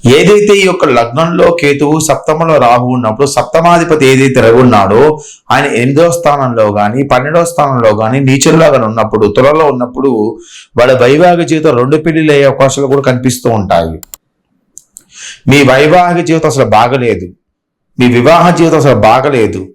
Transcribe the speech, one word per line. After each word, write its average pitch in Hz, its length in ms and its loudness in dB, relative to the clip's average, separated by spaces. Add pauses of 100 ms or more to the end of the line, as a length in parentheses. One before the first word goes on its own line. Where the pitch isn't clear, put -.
(160)
ఏదైతే 208 460 2
ఈ - 80 2
యొక్క 175 160 -2 (100)
లగ్నంలో 143 500 0 (140)
కేతువు, 143 480 0
సప్తమలో 156 560 -2
రాహు 123 320 2
ఉన్నప్పుడు, 123 400 -2
సప్తమాధిపతి 165 760 0
ఏదైతే 131 320 2
రవి 117 180 4
ఉన్నాడో 107 380 2 (500)
ఆయన 139 160 0 (120)
ఎనిమిదో 139 260 0 (120)
స్థానంలో 131 480 -2 (140)
కానీ, 107 200 -2 (120)
పన్నెండో 143 300 0 (100)
స్థానంలో 127 400 0 (100)
కానీ, 113 160 -2 (100)
నీచంలో 151 460 2
కానీ 120 160 0
ఉన్నప్పుడు, 110 380 -2 (100)
తులలో 151 360 2
ఉన్నప్పుడు 127 380 -4 (680)
వాళ్ళ 127 120 2 (120)
వైవాహిక 170 480 2
జీవితం 156 280 0
రెండు 135 260 0
పెళ్లిళ్ళు 156 300 0
అయ్యే 139 140 2
అవకాశాలు 135 440 -2
కూడా 139 160 -2
కనిపిస్తూ 123 400 -4 (100)
ఉంటాయి. 85 360 -4 (1600)
మీ 143 60 4 (120)
వైవాహిక 170 580 0
జీవితం 160 240 0
అసలు 120 140 -2 (100)
బాగలేదు, 117 500 -2 (720)
మీ 123 80 2 (100)
వివాహ 160 280 2 (140)
జీవితం 160 240 2
అసలు 123 160 2 (100)
బాగలేదు 120 540 -2 (120)